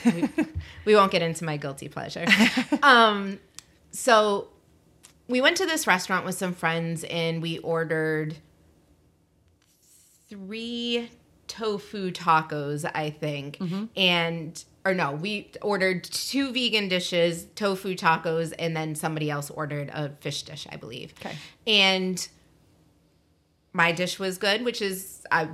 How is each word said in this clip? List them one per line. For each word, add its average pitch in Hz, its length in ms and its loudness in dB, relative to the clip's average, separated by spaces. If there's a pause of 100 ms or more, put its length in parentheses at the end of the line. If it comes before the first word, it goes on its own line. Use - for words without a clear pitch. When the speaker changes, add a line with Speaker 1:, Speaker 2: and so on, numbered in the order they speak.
Speaker 1:
We, 196 240 2 (560)
we 214 100 6
won't 196 160 8
get 180 120 0
into 165 240 -4
my 151 100 -2
guilty 143 320 -10
pleasure. - 380 -8 (280)
Speaker 2:
<laughs> 262 280 0
Speaker 1:
Um, 214 560 6 (540)
so 214 560 4 (800)
we 247 120 2
went 330 180 4
to 370 80 0
this 330 200 -2
restaurant 180 400 2
with - 80 -4
some 208 200 -2
friends 165 500 -2
and 165 360 -2
we 165 180 -4
ordered 160 760 -2 (1900)
three 233 840 -4 (360)
tofu 202 640 -4
tacos, 156 840 0
I 151 160 -4
think. 143 480 -6
Speaker 2:
Mm-hmm. 190 260 -4 (120)
Speaker 1:
And, 170 680 0 (200)
or 190 100 2
no, 156 180 0
we 202 380 -6 (120)
ordered 185 420 0
two - 480 -2
vegan 220 360 0
dishes, 175 680 0
tofu 190 420 -2
tacos, 165 600 0
and 165 180 -4
then 156 180 -4
somebody 156 360 -4
else 143 200 -6
ordered 147 420 -6
a 147 180 -6 (100)
fish 143 220 -6
dish, - 280 -14
I - 60 -12
believe. - 440 -14
Speaker 2:
Okay. - 140 -10 (320)
Speaker 1:
And 190 600 4 (1500)
my 170 200 4
dish 180 260 -4
was 185 200 -4
good, 214 260 0
which 233 180 -4
is, 190 480 -6
uh, 160 240 4